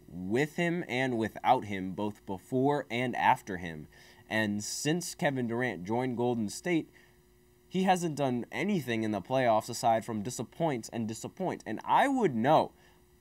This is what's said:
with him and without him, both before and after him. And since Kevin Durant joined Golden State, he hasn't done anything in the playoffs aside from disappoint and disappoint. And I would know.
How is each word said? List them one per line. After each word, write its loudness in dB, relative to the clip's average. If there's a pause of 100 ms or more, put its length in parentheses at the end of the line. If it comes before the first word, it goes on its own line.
with -2
him -2
and 0
without 0
him, -6
both -6
before 0
and -2
after 2
him. -8 (420)
And 0
since -2
Kevin 0
Durant -2
joined -2
Golden 0
State, -2 (800)
he 0
hasn't 2
done 0
anything 0
in 0
the 0
playoffs 2
aside 2
from -6
disappoint -4
and -2
disappoint. -6
And -6
I 4
would 2
know. 4 (480)